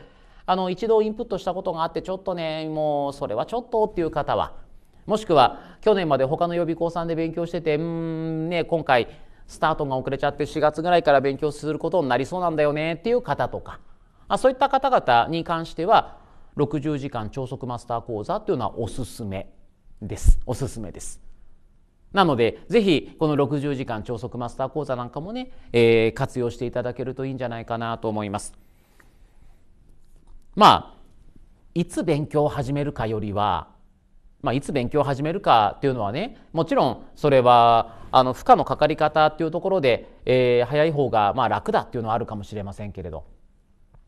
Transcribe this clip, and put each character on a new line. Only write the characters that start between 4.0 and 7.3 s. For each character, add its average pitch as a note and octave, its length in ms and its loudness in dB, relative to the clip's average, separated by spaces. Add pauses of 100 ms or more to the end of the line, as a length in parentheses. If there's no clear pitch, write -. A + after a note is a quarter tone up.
い - 20 0
う D#3 60 -2
方 C3 260 -2
は、 F2 160 -2 (540)
も F#3 100 0
し G#3+ 80 -6
く E3+ 100 2
は B2+ 260 6 (200)
去 G#3+ 140 4
年 F#3+ 120 0
ま C#3 120 2
で C3 80 2
他 D#3+ 220 -2
の E3+ 60 -4
予 F3 100 0
備 D#3+ 100 -2
校 E3 160 -2
さ E3+ 120 -6
ん E3 40 -6
で E3 80 -4
勉 D#3+ 180 -2